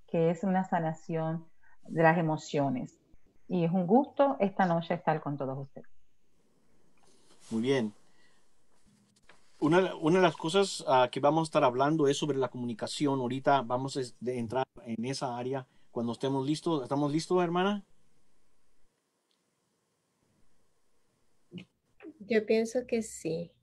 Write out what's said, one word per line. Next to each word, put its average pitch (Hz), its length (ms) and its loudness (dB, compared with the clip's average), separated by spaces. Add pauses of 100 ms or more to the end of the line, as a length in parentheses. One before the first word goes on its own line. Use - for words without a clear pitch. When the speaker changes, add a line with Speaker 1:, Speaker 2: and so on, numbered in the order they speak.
(120)
Speaker 1:
que 165 180 2
es 175 140 -4
una 185 220 0
sanación 160 840 -4 (400)
de 160 160 2
las 160 140 8
emociones. 151 840 -2 (480)
Y 180 160 0
es 165 80 2
un 180 160 0
gusto 277 520 4
esta 196 260 0
noche 170 280 0
estar 160 280 -2
con 143 160 -6
todos 135 200 -6
ustedes. 139 300 -14 (1600)
Speaker 2:
Muy 113 120 -2
bien. 123 320 0 (1700)
Una, 170 360 4
una 165 220 4
de 185 60 6
las 160 120 4
cosas, 185 520 0
ah, 127 240 6
que 139 80 -6
vamos 151 220 2
a 160 80 -4
estar 147 140 2
hablando 139 440 2
es 143 100 2
sobre 143 200 -2
la 127 120 -2
comunicación. 127 680 -4
Ahorita 131 420 0
vamos 127 340 -4
a 139 60 -4
es-, 120 180 -10
de 123 180 -4
entrar 120 280 -2 (180)
en 113 220 -6
esa 131 320 -6
área 127 280 -6 (260)
cuando 117 200 -4
estemos 135 340 -2
listos. 156 380 -2
¿Estamos 143 280 -2
listos, 180 300 0
hermana? 185 420 0 (4000)
Speaker 3:
Yo 214 260 0
pienso 226 400 0
que 226 160 -2
sí. 170 500 -8 (120)